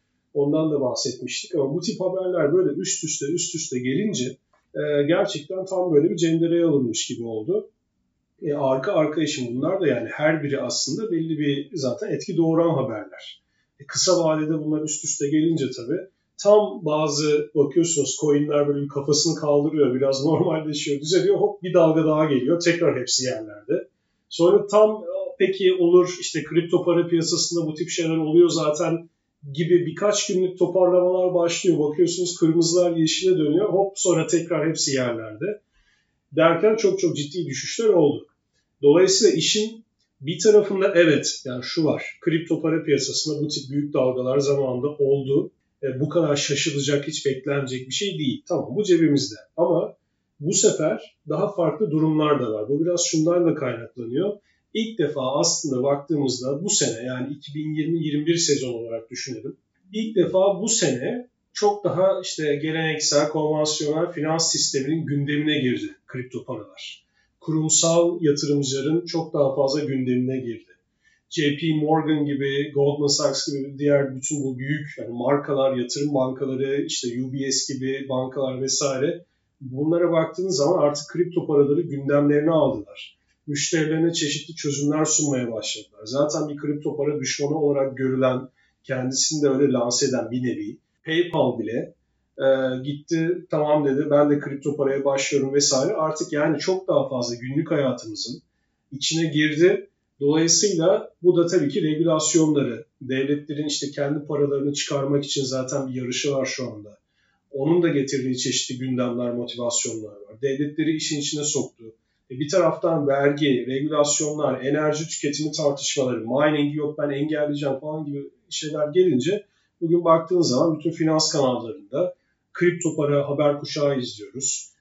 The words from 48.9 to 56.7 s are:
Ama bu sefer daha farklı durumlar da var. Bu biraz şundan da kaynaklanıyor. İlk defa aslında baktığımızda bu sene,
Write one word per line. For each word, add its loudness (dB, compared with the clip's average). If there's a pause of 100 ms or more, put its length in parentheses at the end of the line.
Ama 2 (440)
bu -2
sefer 0 (140)
daha -2
farklı 0
durumlar 2
da -2
var. -4
Bu 0
biraz 0
şundan 2
da 2
kaynaklanıyor. -4 (360)
İlk -4
defa -2
aslında -2
baktığımızda -2
bu -2
sene, -2